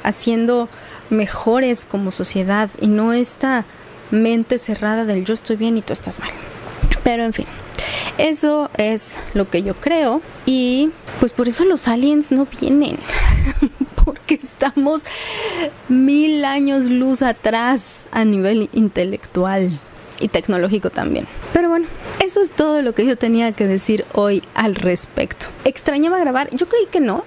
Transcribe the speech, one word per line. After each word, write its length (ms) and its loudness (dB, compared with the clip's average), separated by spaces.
haciendo 640 0
mejores 760 0
como 260 -4
sociedad 580 -2
y 80 0
no 260 2
esta 520 0
mente 460 2
cerrada 480 -2
del 200 0
"yo 80 -2
estoy 220 -4
bien 220 0
y 40 -2
tú 120 -6
estás 260 -8
mal". 100 -10
Pero 200 2
en 100 -2
fin, 140 -6
eso 600 0
es 400 -2
lo 160 0
que 140 -2
yo 120 -4
creo 460 0
y 460 2
pues 120 2
por 160 0
eso 180 0
los 220 2
aliens 440 2
no 160 2
vienen, 380 2
<laughs> 540 0
porque 300 -2
estamos 680 0
mil 560 4
años 400 2
luz 360 2
atrás 880 0
a 140 2
nivel 480 2
intelectual 1040 0
y 60 -2
tecnológico 640 0
también. 380 -4
Pero 160 4
bueno, 180 2
eso 220 0
es 100 2
todo 300 2
lo 120 0
que 120 2
yo 120 2
tenía 340 2
que 140 -2
decir 480 0
hoy 300 2
al 220 0
respecto. 720 -4
Extrañaba 540 0
grabar, 360 0
yo 140 -2
creí 220 2
que 80 0
no. 280 0